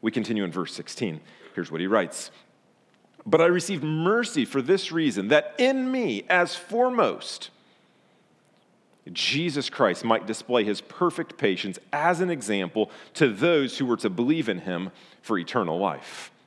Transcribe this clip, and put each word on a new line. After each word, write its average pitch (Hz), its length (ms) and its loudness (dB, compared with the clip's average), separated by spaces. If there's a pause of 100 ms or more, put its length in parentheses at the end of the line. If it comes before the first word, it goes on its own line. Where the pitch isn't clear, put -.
We 110 80 2
continue 107 340 -2
in 87 60 -2
verse 82 220 -4
sixteen. 82 480 -6 (340)
Here's 82 160 -6
what 80 120 -4
he 95 40 -2
writes. 95 440 0 (960)
"But 156 160 4
I - 20 6
received 175 400 2
mercy 160 640 0
for 135 160 -2
this 185 280 0
reason, 120 380 0
that 147 300 4
in 262 340 2
me, 202 380 -2
as 180 260 4
foremost, 233 920 -2 (1600)
Jesus 143 560 -2
Christ 98 340 2
might 113 240 2
display 110 380 0
his 104 160 -2
perfect - 560 -4
patience 98 420 -2 (140)
as 165 300 2
an 180 80 0
example 104 600 -2 (220)
to 147 160 4
those 135 480 2
who 139 80 -2
were 120 140 2
to 113 100 0
believe 120 400 0
in 92 120 -2
him 90 300 -4 (300)
for 110 160 -2
eternal 87 420 -2
life." 82 540 -6 (140)